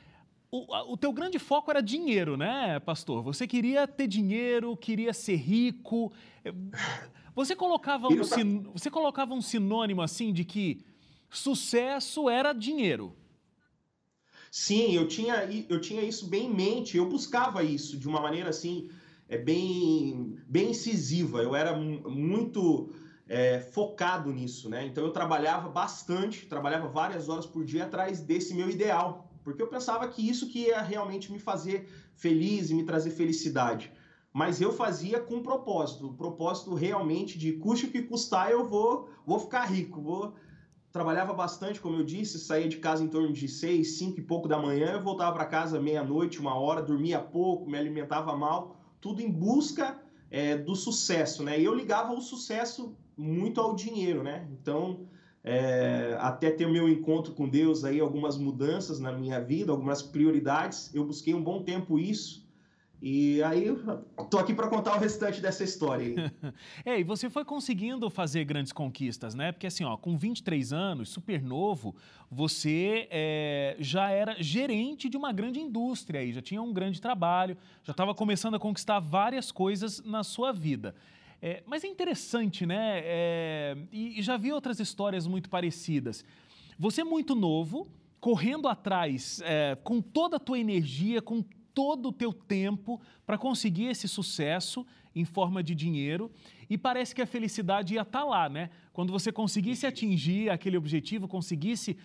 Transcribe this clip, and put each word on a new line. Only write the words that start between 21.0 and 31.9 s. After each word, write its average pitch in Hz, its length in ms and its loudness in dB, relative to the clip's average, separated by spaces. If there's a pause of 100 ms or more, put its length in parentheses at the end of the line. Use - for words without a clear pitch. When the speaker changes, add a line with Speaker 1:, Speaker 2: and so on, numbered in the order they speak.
Speaker 2:
Eu 131 120 2
era 156 200 2
mu-, 151 340 -4
muito, 165 840 2 (360)
é, 127 320 4
focado 180 720 -2
nisso, 123 380 -8
né? 127 160 -6
Então 139 180 -4
eu 175 80 0
trabalhava 160 580 0
bastante, 185 760 -2
trabalhava 151 420 -2
várias 156 420 -2
horas 165 180 -6
por 160 180 -4
dia 156 200 -2
atrás 180 360 -2
desse 170 320 0
meu 185 160 0
ideal, 180 640 0 (120)
porque 143 180 -6
eu 226 60 0
pensava 247 400 -2
que 226 220 0
isso 247 180 -2
que 233 200 -2
ia 220 140 4
realmente 196 500 -4
me 202 80 -8
fazer 190 500 -4 (260)